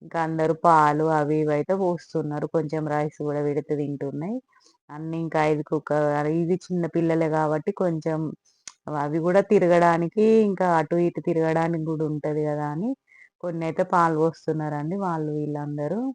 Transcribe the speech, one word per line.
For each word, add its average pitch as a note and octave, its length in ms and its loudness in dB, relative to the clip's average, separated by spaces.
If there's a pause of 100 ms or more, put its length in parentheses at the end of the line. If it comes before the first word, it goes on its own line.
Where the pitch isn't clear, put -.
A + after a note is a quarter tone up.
ఇంకా D#3+ 200 -8
అందరూ D#3+ 380 0
పాలు D#3 520 6
అవి D3+ 260 2
ఇవి D3+ 160 0
అయితే D3 220 0
పోస్తున్నారు, D#3+ 720 -4
కొంచెం D#3 400 -2
రైస్ D3+ 320 -2
కూడా D3 240 -2
పెడితే D3 320 -2
తింటున్నాయి C#3+ 600 -6 (520)
అన్ని. D#3+ 300 -8
ఇంకా D#3+ 240 -2
ఐదు D3+ 200 2
కుక్క, D3 280 -4 (420)
ఇది E3+ 240 0
చిన్న F3+ 300 -4
పిల్లలే E3 420 0
కాబట్టి D#3 440 0
కొంచెం D#3+ 480 -2 (760)
అవి D3 240 -2
కూడా F3+ 240 4
తిరగడానికి, F3 840 4 (160)
ఇంకా F#3+ 320 0
అటు D#3+ 240 2
ఇటు F3 240 0
తిరగడానికి D#3+ 640 0
కూడా D#3 200 -2
ఉంటది D3+ 380 -2
కదా D3 260 -2
అని E3 200 -4 (500)
కొన్ని E3 260 -6
అయితే D#3+ 200 -2
పాలు E3+ 320 2
పోస్తున్నారండి D#3 800 -2
వాళ్ళు E3 340 -4
వీళ్ళందరూ. D3 680 -4 (160)